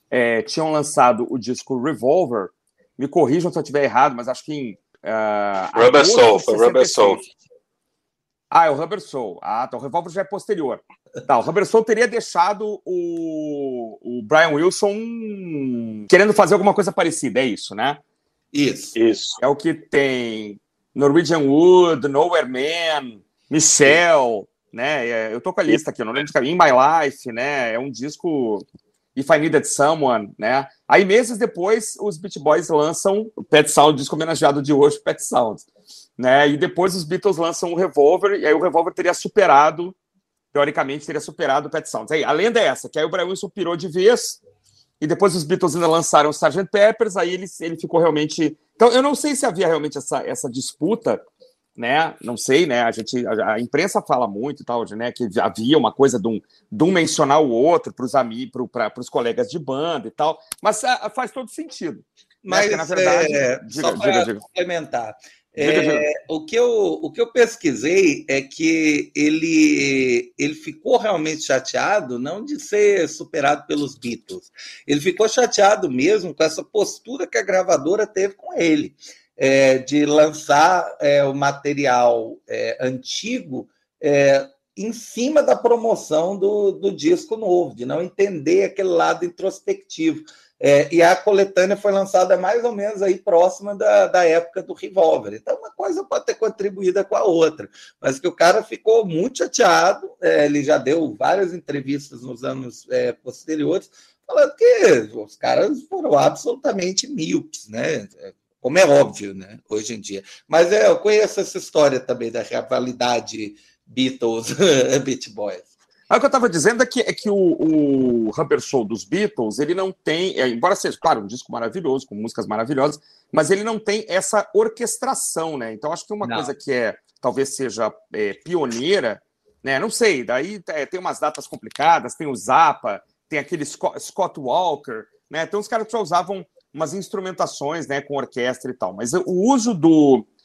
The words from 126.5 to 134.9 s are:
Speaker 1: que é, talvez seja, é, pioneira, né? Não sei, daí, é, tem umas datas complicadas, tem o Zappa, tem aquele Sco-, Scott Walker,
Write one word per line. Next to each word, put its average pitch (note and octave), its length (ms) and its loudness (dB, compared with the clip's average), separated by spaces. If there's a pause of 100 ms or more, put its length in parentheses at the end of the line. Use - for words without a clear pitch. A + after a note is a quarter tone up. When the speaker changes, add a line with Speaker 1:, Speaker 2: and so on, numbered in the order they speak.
Speaker 1:
que - 160 -12
é, A#2+ 260 -2 (240)
talvez C3 360 -4
seja, A2 360 -4 (200)
é, G#2 220 -4
pioneira, C#3 840 -4 (420)
né? C3+ 160 -2
Não G#3 120 -4
sei, F#3 320 0
daí, D3+ 460 -4
é, D#3 160 -6
tem F3+ 160 -10
umas E3 180 -6
datas D3+ 280 -6
complicadas, C#3 680 0
tem D#3+ 120 -10
o C3+ 100 -6
Zappa, B2 640 2 (260)
tem D#3 100 -6
aquele D3 260 -6
Sco-, - 340 -8
Scott - 400 -6
Walker, C#3 640 -4 (260)